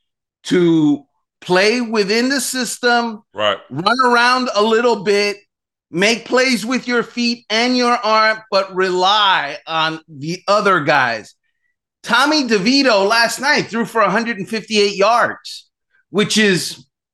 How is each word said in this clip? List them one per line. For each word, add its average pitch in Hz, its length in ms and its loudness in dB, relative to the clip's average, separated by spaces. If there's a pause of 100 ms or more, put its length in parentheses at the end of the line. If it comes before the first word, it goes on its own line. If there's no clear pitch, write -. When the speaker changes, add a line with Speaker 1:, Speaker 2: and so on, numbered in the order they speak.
(440)
Speaker 1:
to 160 600 2 (360)
play 208 400 2
within 220 480 0
the 277 120 -2
system, 240 800 -2 (120)
Speaker 2:
Right. 104 240 -2 (120)
Speaker 1:
run 185 340 -2
around 247 500 2
a 208 80 2
little 226 420 2
bit, 202 340 0 (520)
make 202 340 0
plays 247 400 0
with 247 220 -4
your 240 160 0
feet 240 480 -6
and 240 260 0
your 240 160 2
arm, 220 580 0
but 190 240 -2
rely 185 920 0
on 160 420 -4
the 160 400 -10
other 196 320 2
guys. 127 540 0 (680)
Tommy 285 420 0
DeVito 220 640 2
last 226 320 0
night 262 260 0
threw 226 180 -4
for 226 160 -4
a 196 100 2
hundred 220 280 -4
and 175 100 -10
fifty-eight 208 480 -2
yards, 196 720 -2 (420)
which 202 280 0
is 196 460 0 (300)